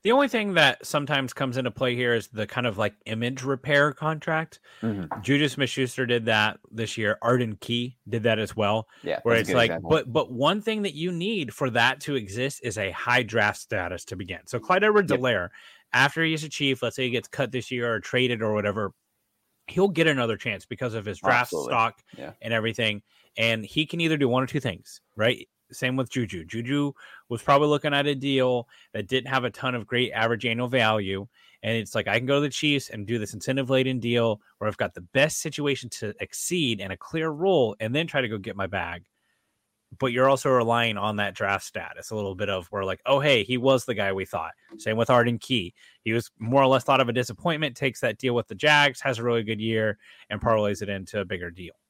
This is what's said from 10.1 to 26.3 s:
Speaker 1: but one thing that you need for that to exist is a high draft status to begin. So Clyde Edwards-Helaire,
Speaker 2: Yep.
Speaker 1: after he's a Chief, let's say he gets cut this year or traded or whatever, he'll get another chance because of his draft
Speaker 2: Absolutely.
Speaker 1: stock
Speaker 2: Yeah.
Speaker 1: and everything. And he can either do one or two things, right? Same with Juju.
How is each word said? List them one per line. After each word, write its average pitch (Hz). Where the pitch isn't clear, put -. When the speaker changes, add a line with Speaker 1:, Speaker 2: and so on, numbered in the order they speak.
Speaker 1:
but 135
one 143
thing 214
that 196
you 165
need 175
for 135
that 120
to 147
exist 120
is 107
a 98
high 123
draft 104
status 90
to 101
begin. 90
So -
Clyde 185
Edwards-Helaire, 135
Speaker 2:
Yep. 87
Speaker 1:
after 139
he's 160
a 156
Chief, 135
let's 117
say 131
he 127
gets 117
cut 120
this 127
year 120
or 107
traded 123
or 110
whatever, 104
he'll 190
get 165
another 123
chance 101
because 113
of 107
his 98
draft 123
Speaker 2:
Absolutely. 71
Speaker 1:
stock 113
Speaker 2:
Yeah. -
Speaker 1:
and 117
everything. 110
And 113
he 156
can 170
either 160
do 143
one 127
or 131
two 151
things, -
right? 113
Same 127
with 131
Juju. 95